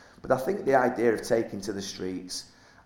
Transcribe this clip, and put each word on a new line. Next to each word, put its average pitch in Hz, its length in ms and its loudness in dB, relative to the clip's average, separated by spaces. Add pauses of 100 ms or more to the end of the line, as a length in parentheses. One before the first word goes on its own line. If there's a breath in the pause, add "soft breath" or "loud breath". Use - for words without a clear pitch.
(220 loud breath)
But - 100 0
I 131 60 4
think - 280 -2
the 135 100 4
idea 120 380 4
of 98 80 -2
taking 113 400 0
to 101 120 -4
the 95 80 -6
streets 90 720 -8 (340 soft breath)